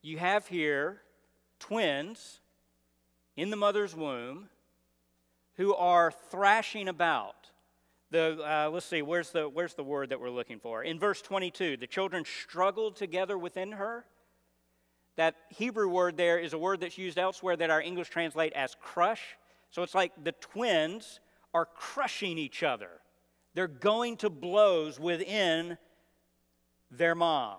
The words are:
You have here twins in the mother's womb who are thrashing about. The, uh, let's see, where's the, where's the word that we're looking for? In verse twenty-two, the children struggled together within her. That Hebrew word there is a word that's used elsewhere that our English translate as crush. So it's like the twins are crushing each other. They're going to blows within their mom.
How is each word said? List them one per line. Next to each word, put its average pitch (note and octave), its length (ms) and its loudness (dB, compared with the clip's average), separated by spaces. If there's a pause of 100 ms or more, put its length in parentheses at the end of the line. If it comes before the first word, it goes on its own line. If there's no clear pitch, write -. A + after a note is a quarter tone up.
You D#3 180 -10
have G3 280 2
here D#3 540 0 (580)
twins F#3+ 800 -2 (960)
in E3+ 140 -4
the G#3+ 80 -4
mother's G3+ 360 2
womb C#3+ 540 -8 (1080)
who G3 200 4
are F3 380 6 (160)
thrashing G3+ 580 2
about. D#3 640 -2 (600)
The, D#3+ 320 2
uh, D3+ 280 0
let's E3+ 160 -4
see, E3 160 -2
where's D#3+ 300 0
the, D#3 180 0
where's D#3+ 240 -4
the D3 100 -8
word C#3 280 -4
that B2+ 100 -4
we're B2 80 -6
looking A#2+ 300 -8
for? A2+ 220 -6
In D#3+ 160 -6
verse G3 240 0
twenty-two, F3+ 540 -4
the B2 120 -12
children F#3 360 -4
struggled G3 720 -2
together F#3+ 420 -2
within F#3 360 -6
her. A3 320 -8 (1120)
That D#3+ 180 4 (140)
Hebrew G#3+ 400 0
word F3+ 260 2
there E3+ 240 4
is E3 140 -4
a E3 40 -4
word F#3 220 0
that's E3+ 180 -8
used F#3 200 -6
elsewhere F#3 400 0
that E3 120 0
our D#3+ 120 6
English F3 280 -6
translate D#3+ 440 -2
as C3+ 260 -4
crush. - 560 0 (360)
So E3+ 120 -4
it's E3+ 100 -8
like F#3 200 2 (100)
the E3 80 -2
twins G3 880 -2 (340)
are E3 120 2
crushing - 720 -4
each D3+ 260 -4
other. G#2+ 280 -2 (640)
They're F3+ 140 0
going G#3+ 500 0
to G#3+ 120 0
blows E3+ 680 4
within E3+ 800 0 (1120)
their E3 240 4
mom. C#3+ 440 2